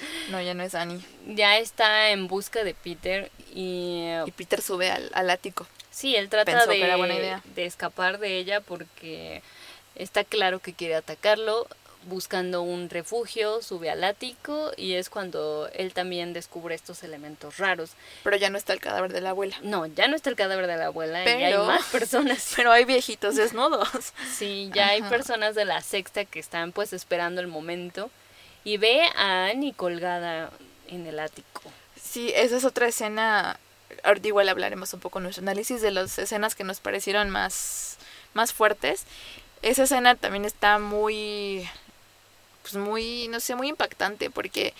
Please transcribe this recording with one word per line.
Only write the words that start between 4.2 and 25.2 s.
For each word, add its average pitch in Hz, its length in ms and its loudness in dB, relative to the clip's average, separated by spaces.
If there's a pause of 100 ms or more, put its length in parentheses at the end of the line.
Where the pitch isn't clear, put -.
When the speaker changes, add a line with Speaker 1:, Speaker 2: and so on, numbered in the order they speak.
Speaker 1:
Y 185 40 -10
Peter 196 300 -4
sube 185 300 -2
al, - 220 -4
al 185 180 2
ático. 185 340 -4 (240)
Speaker 2:
Sí, 269 260 -2
él 196 140 0
trata 214 220 4
Speaker 1:
Pensó 233 180 8
que 208 80 6
Speaker 2:
de, 190 60 4
Speaker 1:
era 180 140 4
buena 180 180 2
idea. 190 260 -2 (140)
Speaker 2:
de 175 100 -4
escapar 185 540 -2
de 196 180 -2
ella 196 240 -2
porque 165 800 -12 (540)
está 202 280 0
claro 185 360 0
que 180 140 -12
quiere 170 220 -4
atacarlo. 214 680 0 (380)
Buscando 180 580 -2
un 175 300 -4
refugio, 220 720 -2
sube 170 260 -6
al 160 140 -2
ático 254 760 -4
y 185 160 -4
es 180 160 -2
cuando 151 640 -4
él 185 200 -6
también 180 380 -4
descubre 170 440 -10
estos 175 280 -14
elementos 147 540 -14
raros. 180 340 0 (320)
Speaker 1:
Pero 202 140 4
ya 196 140 4
no 196 80 -4
está - 140 -4
el 190 60 -2
cadáver 185 320 -2
de 190 100 -4
la 190 100 -2
abuela. 196 320 -4
Speaker 2:
No, 196 240 -2
ya 175 200 4
no 294 80 2
está 285 140 -4
el 240 80 -2
cadáver 190 300 2
de 170 100 -2
la 160 80 -2
abuela 160 380 -2
y - 20 -2
ya 180 60 8 (160)
hay 190 60 6
Speaker 1:
Pero 202 120 4
Speaker 2:
más 330 220 4
personas. 254 640 0
Speaker 1:
<laughs> - 20 -6
pero 240 160 6
hay 233 140 10
viejitos 240 500 0
desnudos. 233 540 2 (420)
Speaker 2:
Sí, 202 440 -6
ya 202 140 8
hay 214 120 4
Speaker 1:
Ajá. 202 80 -6
Speaker 2:
personas 226 460 0